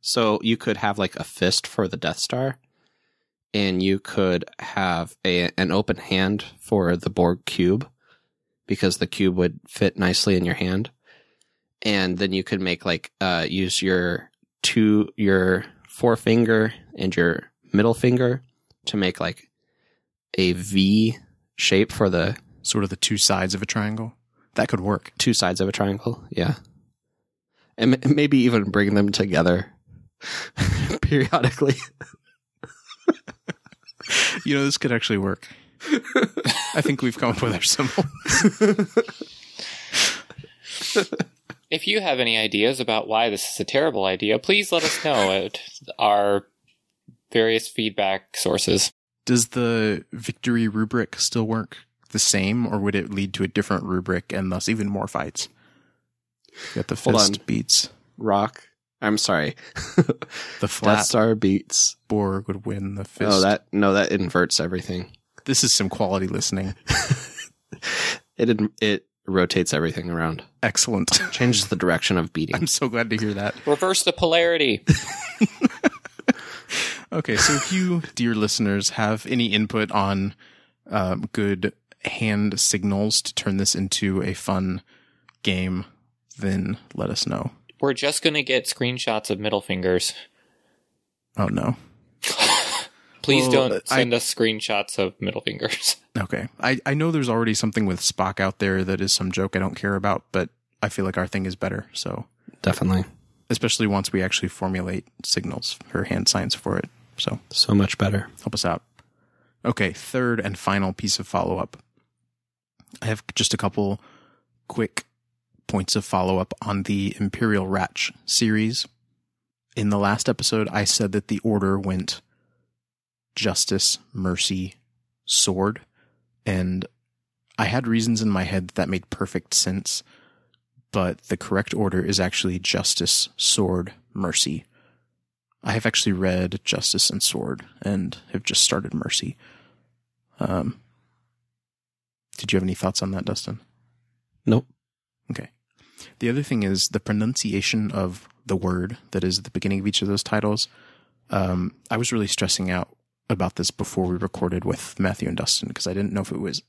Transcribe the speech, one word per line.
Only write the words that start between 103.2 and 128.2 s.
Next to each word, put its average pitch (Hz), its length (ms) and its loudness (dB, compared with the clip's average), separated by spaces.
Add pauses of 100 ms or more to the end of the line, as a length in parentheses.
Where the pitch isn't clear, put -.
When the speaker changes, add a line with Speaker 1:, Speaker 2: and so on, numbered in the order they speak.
Speaker 2:
Especially 113 360 0
once 98 260 0
we 98 80 2
actually 92 280 -2
formulate 92 580 -4 (180)
signals, - 540 -4 (120)
her - 140 0
hand 92 220 -2
signs - 300 2
for - 200 -2
it, - 100 -4 (320)
so. - 200 -4 (140)
Speaker 1:
So - 200 2
much 101 260 4
better. 98 280 0 (140)
Speaker 2:
Help - 120 -6
us - 120 -2
out. 85 180 -2 (840)
Okay, 98 280 0
third 120 480 -2
and 101 180 -4
final 98 340 0
piece - 280 -2
of 92 80 -12
follow-up. 87 480 -2 (1200)
I - 60 -6
have 110 160 -2 (140)
just - 180 0
a - 40 0
couple 101 420 -2 (640)
quick - 380 -4 (640)
points 95 260 0
of 104 100 -2
follow-up 92 480 0 (100)
on 101 200 -2
the 101 380 -2
Imperial 101 480 0
Ratch - 420 -2 (160)
series. 110 600 0 (880)
In 104 140 0
the 104 100 2
last 101 280 0
episode, 110 440 0
I 104 100 0
said 101 300 0
that 101 160 -2
the 104 160 -2
order 98 340 2
went 95 440 -4 (1160)
justice, - 600 0 (140)
mercy, 92 640 -2 (500)
sword, 98 580 0 (640)
and 92 400 -2 (720)
I 117 80 2
had 123 200 0
reasons 113 360 2